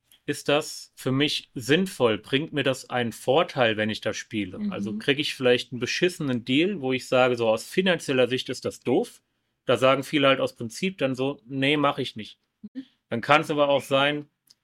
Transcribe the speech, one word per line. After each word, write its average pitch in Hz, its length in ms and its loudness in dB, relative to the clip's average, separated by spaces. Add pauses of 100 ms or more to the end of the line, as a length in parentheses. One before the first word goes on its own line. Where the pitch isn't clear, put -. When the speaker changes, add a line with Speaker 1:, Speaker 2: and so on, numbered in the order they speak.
(260)
Speaker 1:
ist - 240 -6
das - 460 -2
für - 160 -4
mich 143 420 0
sinnvoll? 131 640 0
Bringt 143 360 -4
mir 139 100 -2
das 131 260 -2
einen 120 220 -2
Vorteil, 131 680 2
wenn 107 120 0
ich 104 120 -6
da 107 120 -4
spiele? 98 460 -6
Speaker 2:
Mhm. 104 120 -4
Speaker 1:
Also 104 260 -4
krieg 139 220 -2
ich 147 160 -4
vielleicht 123 360 0
einen 123 80 -8
beschissenen 131 680 -2
Deal, 165 360 0
wo 131 120 -2
ich 127 140 -6
sage, 127 280 4
so 113 140 0
aus 110 180 0
finanzieller 156 600 2
Sicht 123 220 -4
ist - 160 -10
das 104 160 -6
doof. 160 400 -2 (440)
Da 123 120 2
sagen 135 260 4
viele 139 240 2
halt 135 120 4
aus 135 160 -2
Prinzip 185 420 -6
dann 135 180 -2
so, 135 300 -4
„Nee, 135 320 0
mach 143 200 2
ich 131 180 -6
nicht.“ 107 240 -14 (220)
Speaker 2:
Mhm. 254 240 -16 (240)
Speaker 1:
Dann 117 120 -4
kann's 151 300 4
aber 147 180 2
auch 139 140 4
sein, 143 440 0 (360)